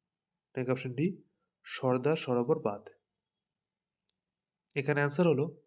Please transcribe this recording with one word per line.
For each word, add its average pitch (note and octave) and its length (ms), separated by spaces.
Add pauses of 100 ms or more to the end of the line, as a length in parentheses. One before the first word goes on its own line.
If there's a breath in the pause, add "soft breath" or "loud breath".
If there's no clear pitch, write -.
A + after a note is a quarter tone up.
(560)
নাকি B2+ 160
অপশন B2+ 220
ডি, C#3+ 140 (560)
সর্দার B2+ 520
সরোবর C3+ 440
বাঁধ? G#2 240 (2000)
এখানে C#3+ 220
আনসার C#3+ 260
হলো D3 400